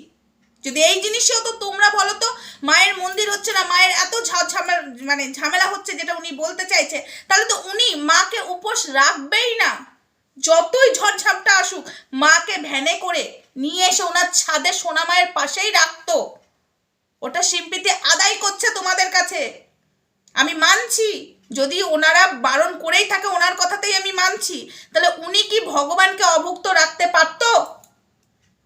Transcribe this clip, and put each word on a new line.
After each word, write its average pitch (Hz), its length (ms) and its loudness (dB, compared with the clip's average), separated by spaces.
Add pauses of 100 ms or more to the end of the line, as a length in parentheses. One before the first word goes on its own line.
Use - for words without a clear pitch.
(640)
যদি 277 160 -4 (100)
এই 381 160 2
জিনিসেও 466 420 0
তো 453 40 -6 (140)
তোমরা 392 220 2 (100)
বলো 403 160 0 (100)
তো, 466 60 0 (400)
মায়ের 370 320 4
মন্দির 381 320 -4
হচ্ছে 403 240 -6
না, 381 40 2 (100)
মায়ের 370 220 4 (100)
এত 370 100 -4 (140)
ঝা-, 349 240 -2
ঝামেলা, 359 300 -2 (280)
মানে, 285 140 -2 (140)
ঝামেলা 349 360 0
হচ্ছে 392 260 -10
যেটা 330 200 -6
উনি 339 120 -10 (120)
বলতে 359 280 -6
চাইছে, 320 260 0 (300)
তাহলে 392 240 4
তো 415 40 2 (160)
উনি 453 160 0 (220)
মাকে 370 300 2 (160)
উপোস 427 240 -6 (200)
রাখবেই 320 520 2 (120)
না। 285 80 2 (760)
যতই 349 500 4
ঝড়ঝাপটা 415 540 0 (100)
আসুক, 370 220 -6 (400)
মাকে 339 320 4 (120)
ভ্যানে 285 260 -2 (120)
করে 339 180 -2 (400)
নিয়ে 349 280 0
এসে 370 120 0
ওনার 349 240 0 (120)
ছাদে 320 320 0 (100)
সোনা 330 280 -2
মায়ের 359 280 2
পাশেই 381 420 -2
রাখতো। 320 360 0 (1080)
ওটা 254 200 -4 (100)
সিম্পিতি 370 380 -4 (220)
আদায় 392 320 2
করছে 403 240 -2 (100)
তোমাদের 370 380 0
কাছে, 359 260 0 (960)
আমি 285 180 0 (120)
মানছি। 440 440 2 (500)
যদি 277 180 -2 (180)
ওনারা 320 280 6 (220)
বারণ 294 260 2 (120)
করেই 370 280 2
থাকে, 392 160 -2
ওনার 359 340 2
কথাতেই 403 400 -2
আমি 381 100 -4 (100)
মানছি, 370 360 -2 (340)
তাহলে 311 180 4 (160)
উনি 381 240 0
কি 415 80 0 (160)
ভগবানকে 381 520 2 (120)
অভুক্ত 349 280 -4 (140)
রাখতে 320 260 2 (100)
পারতো? 320 340 2 (1160)